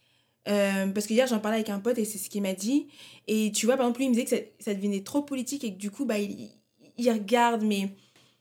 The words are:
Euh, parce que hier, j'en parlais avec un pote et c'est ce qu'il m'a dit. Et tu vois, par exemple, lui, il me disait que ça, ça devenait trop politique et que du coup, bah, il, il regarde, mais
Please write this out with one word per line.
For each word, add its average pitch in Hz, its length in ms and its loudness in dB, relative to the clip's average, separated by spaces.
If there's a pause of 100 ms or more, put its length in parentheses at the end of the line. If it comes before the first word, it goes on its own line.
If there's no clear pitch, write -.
(480)
Euh, 196 380 2
parce 208 220 -2
que 226 60 0
hier, 247 120 6
j'en 233 140 0
parlais 214 160 0
avec 220 140 -2
un 202 100 -4
pote 240 180 0
et 220 60 0
c'est 208 140 -8
ce - 120 -10
qu'il 202 120 -4
m'a 190 120 0
dit. 226 320 0 (400)
Et 220 240 2
tu 214 160 0
vois, 254 100 4
par 254 100 2
exemple, 240 120 0
lui, 269 80 2
il 262 40 4
me 240 40 6
disait 240 100 4
que - 60 -2
ça, - 120 2 (180)
ça 208 140 -2
devenait 196 280 -2
trop 285 200 -2
politique 277 420 -6
et 220 80 -4
que 185 60 -12
du 202 120 -6
coup, 285 140 -8
bah, 220 160 0
il, 202 300 -6 (480)
il 240 120 2
regarde, 226 540 2
mais 196 260 0 (500)